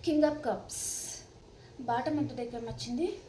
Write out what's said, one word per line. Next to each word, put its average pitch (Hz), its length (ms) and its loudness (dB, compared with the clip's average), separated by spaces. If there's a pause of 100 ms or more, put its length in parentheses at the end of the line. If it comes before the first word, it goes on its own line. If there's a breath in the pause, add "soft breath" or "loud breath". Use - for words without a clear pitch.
King 302 140 6
of 294 140 8
Cups. - 400 -2 (1040 loud breath)
బాటమ్ 262 380 2
అంటే - 160 0
దగ్గర 240 300 -6
వచ్చింది. 247 520 -2 (120)